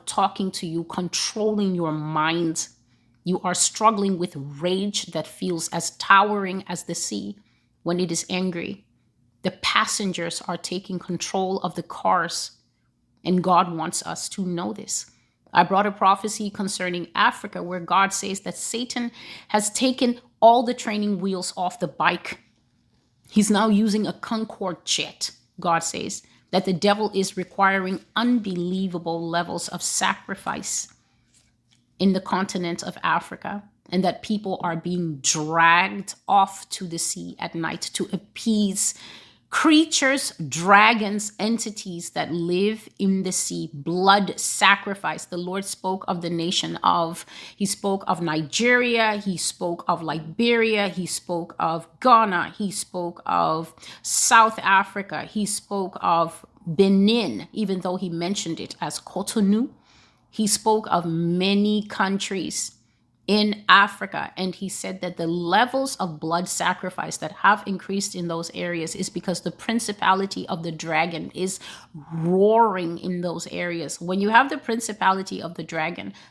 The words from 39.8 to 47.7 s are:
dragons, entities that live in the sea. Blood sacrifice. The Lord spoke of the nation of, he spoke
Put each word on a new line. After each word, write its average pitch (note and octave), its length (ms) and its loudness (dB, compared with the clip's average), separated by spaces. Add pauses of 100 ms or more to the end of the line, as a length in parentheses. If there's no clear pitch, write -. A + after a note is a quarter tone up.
dragons, G3+ 920 4
entities G3+ 760 -4
that E3 200 -4
live F3+ 560 0 (100)
in F#3+ 260 2
the F#3 100 -4
sea. E3+ 400 -4
Blood F3+ 640 2
sacrifice. G3 840 0
The - 100 -12
Lord F3+ 300 -6
spoke F#3+ 420 -6
of F3 140 -2
the E3+ 80 -4
nation E3+ 560 -2
of, F3 400 2 (280)
he G3+ 120 -2
spoke G3 420 -2